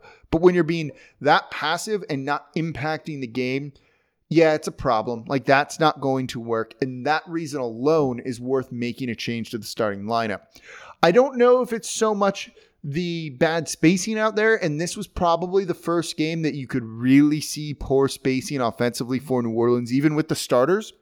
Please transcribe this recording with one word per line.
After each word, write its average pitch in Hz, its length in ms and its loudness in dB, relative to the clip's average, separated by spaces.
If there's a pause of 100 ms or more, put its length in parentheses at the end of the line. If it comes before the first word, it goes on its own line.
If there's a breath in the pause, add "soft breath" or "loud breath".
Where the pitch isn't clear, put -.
(320 loud breath)
But 165 100 2
when 180 120 8
you're 175 120 2
being 160 260 -4 (300 loud breath)
that 156 280 2
passive 175 600 -4
and 139 160 -4
not 143 300 -6
impacting 151 680 -4
the 127 60 -8
game, 127 440 -4 (560)
yeah, 160 260 6
it's 151 140 -4
a 165 60 -6
problem. 113 560 -2
Like, 135 160 -2
that's 143 340 2
not 156 220 2
going 131 260 -2
to 120 140 -8
work. 113 400 -2
And 127 260 -4
that 151 180 0
reason 160 360 -6
alone 127 580 0
is 120 220 -8
worth 127 280 -2
making 120 380 -6
a 113 80 -4
change 117 360 -6
to 120 60 -6
the 110 80 -10
starting 101 380 -4
lineup. 110 380 -2 (600 loud breath)
I 175 120 4
don't 262 240 4
know 247 240 6
if 247 100 -4
it's 226 180 -6
so 220 240 0
much 202 380 -2 (320 soft breath)
the 165 460 -4
bad 160 400 0
spacing 190 500 2
out 220 160 0
there, 220 260 2
and 156 200 -2
this 175 160 -6
was 208 100 -10
probably 180 560 0
the 170 100 -4
first 170 440 -2
game 160 240 -2
that 151 120 0
you 135 140 -8
could 127 160 -2
really 135 560 4
see 151 340 -8
poor 135 360 2
spacing 131 500 -2
offensively 120 600 -2
for 127 220 -2
New 117 100 -4
Orleans, 120 420 2
even 151 220 2
with 156 120 0
the 151 80 -2
starters. 151 560 2 (100)